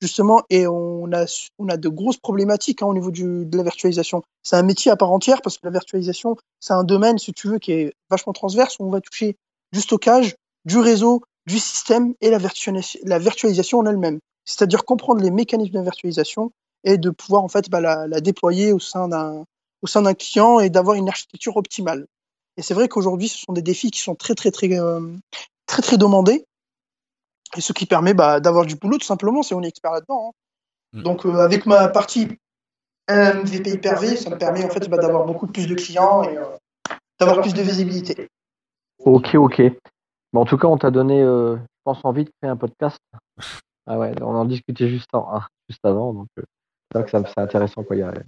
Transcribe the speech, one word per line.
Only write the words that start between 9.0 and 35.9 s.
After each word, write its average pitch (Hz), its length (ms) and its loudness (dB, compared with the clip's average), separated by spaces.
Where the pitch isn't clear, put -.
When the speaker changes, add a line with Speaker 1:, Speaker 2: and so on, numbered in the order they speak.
Speaker 1:
du 190 80 -2
stockage, 233 560 2
du 180 140 2
réseau, 233 440 4
du 196 120 -2
système 240 600 0
et 220 100 2
la 220 100 4
virtua-, 190 640 -6
la 180 140 0
virtualisation 202 600 0
en 220 60 2
elle-même. 180 340 -2
C'est-à-dire 202 400 0
comprendre 233 380 0
les 185 100 2
mécanismes 214 460 -2
de 190 40 -2
virtualisation 180 720 -4
et 190 140 4
de 175 120 0
pouvoir, 190 320 0
en 185 60 -6
fait, 196 220 -2
bah, 175 100 -2
la, 160 260 -2
la 156 140 -2
déployer 185 540 0
au 185 60 2
sein 185 280 -6
d'un, 156 380 -6
au 190 40 -8
sein 208 160 2
d'un 196 100 4
client 233 460 4
et 196 100 4
d'avoir 185 260 2
une 190 140 -2
architecture - 480 -8
optimale. 165 480 -6
Et 180 60 -14
c'est 175 140 -4
vrai 240 120 2
qu'aujourd'hui, 190 420 -2
ce - 100 -12
sont - 140 -10
des 170 100 -4
défis 180 260 -2
qui - 100 -8
sont 180 140 -6
très, - 220 -4
très, - 160 0
très, 185 280 -2
euh, 170 200 -2
très, - 160 -2
très 240 160 2
demandés. 202 480 6
Et 175 40 -10
ce - 120 -6
qui - 140 -6
permet, 175 260 2
bah, 151 260 4
d'avoir 170 280 4
du 156 80 -8
boulot, 208 240 -2
tout - 80 -10
simplement, 208 340 -2
si 202 140 -4
on 180 80 -6
est 170 40 -6
expert 160 240 -8
là-dedans, 220 380 -6
hein. - 680 -20
Speaker 2:
Mm. - 40 -14
Speaker 1:
Donc, 175 220 -4
euh, 175 120 0
avec 175 280 2
ma 202 220 6
partie 214 400 0
M 202 360 4
V 190 180 -4
P 196 100 -4
Hyper-V, 196 460 -2
ça - 120 -8
me 165 80 -8
permet, 180 260 -2
en 180 60 -4
fait, 196 180 -4
bah, 170 100 0
d'avoir 170 280 2
beaucoup 165 220 -6
plus 180 200 -6
de 180 60 -4
clients 180 500 4